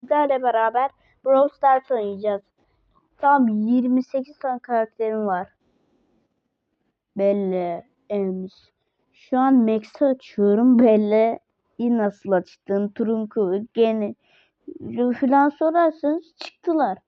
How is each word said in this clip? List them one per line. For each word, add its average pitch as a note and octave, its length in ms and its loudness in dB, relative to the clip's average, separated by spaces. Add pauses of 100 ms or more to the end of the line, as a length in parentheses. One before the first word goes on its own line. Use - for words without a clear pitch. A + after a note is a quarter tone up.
sizlerle C#4 400 0
beraber A#3 460 0 (360)
Brawl C4+ 300 2
Stars C4 360 2
oynayacağız. G3+ 500 -4 (760)
Tam C#4 300 2
yirmi B3 560 0
sekiz C4+ 360 -8
tane B3+ 200 -6
karakterim A3 680 -4
var. F#3 200 -4 (1700)
Belli, F#3 680 -2 (260)
Ems. F#3+ 440 -6 (600)
Şu - 260 -4
an C4+ 160 4
Max'i A3 500 0
açıyorum. A#3 760 2
Belli, A3 600 4 (380)
iyi A#3+ 200 -2
nasıl G3+ 340 -4
açtın? G3+ 640 -4
Trunku, G#3+ 640 -4 (140)
gene A3 420 -2 (1040)
falan C#4 300 2
sorarsanız D#4+ 880 -2
çıktılar. C#4 600 -4 (100)